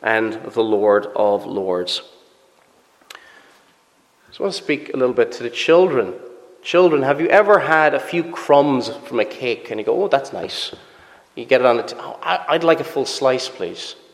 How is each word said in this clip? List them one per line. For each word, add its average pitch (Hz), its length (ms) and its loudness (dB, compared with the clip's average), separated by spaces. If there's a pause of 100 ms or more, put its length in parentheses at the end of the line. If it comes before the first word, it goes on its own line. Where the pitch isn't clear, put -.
and 110 320 0 (200)
the 113 100 0
Lord 104 520 2
of 104 300 0
Lords. 92 560 -6 (2250)
So - 120 -12
I 196 40 -2
want 190 80 -6
to - 60 -10
speak - 320 -8
a - 40 -6
little 127 160 0
bit 117 200 0
to - 100 -12
the 120 60 -6
children. 156 680 2 (460)
Children, 165 420 4
have 143 180 0
you 160 60 0
ever 202 320 6
had 156 340 4
a 139 60 2
few 170 240 -4
crumbs 143 680 2 (160)
from 120 140 -6
a 104 40 2
cake - 460 -6
and 107 100 -6
you 104 60 -6
go, 175 180 0
"Oh, 202 60 -2
that's - 240 0
nice"? - 380 -10 (640)
You 120 100 -12
get 123 160 4
it 127 60 4
on 120 100 4
the 117 60 -2
t-, - 140 -10
"Oh, - 240 -14
I, 175 180 -2 (100)
I'd 151 140 0
like 160 180 2
a - 20 -6
full 135 220 -4
slice, 127 420 -2
please." - 480 -12 (180)